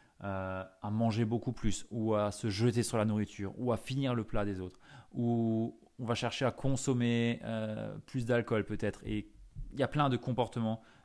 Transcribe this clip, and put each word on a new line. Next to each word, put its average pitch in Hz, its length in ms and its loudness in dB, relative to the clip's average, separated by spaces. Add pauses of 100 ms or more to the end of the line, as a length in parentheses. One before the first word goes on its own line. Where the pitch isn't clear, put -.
(240)
euh, 95 400 -4 (180)
à 104 100 -4
manger 113 340 4
beaucoup 117 280 -2
plus - 360 0
ou 110 240 0
à 104 180 2
se - 180 -4
jeter 113 340 4
sur - 140 0
la 107 80 4
nourriture 104 520 0
ou 123 140 0
à 110 60 2
finir 135 360 -2
le 113 120 0
plat 107 200 0
des 101 140 -2
autres. 92 200 -8 (320)
Ou 117 680 2 (180)
on 127 80 -6
va 117 80 0
chercher 120 320 0
à 117 60 4
consommer, 120 920 2
euh, 110 600 -6
plus 127 200 -4
d'alcool 117 380 2
peut-être. 104 420 -4
Et 107 260 -4 (420)
il - 60 -8
y 139 40 4
a 120 40 2
plein 147 220 2
de 123 80 2
comportements, 113 640 -2 (240)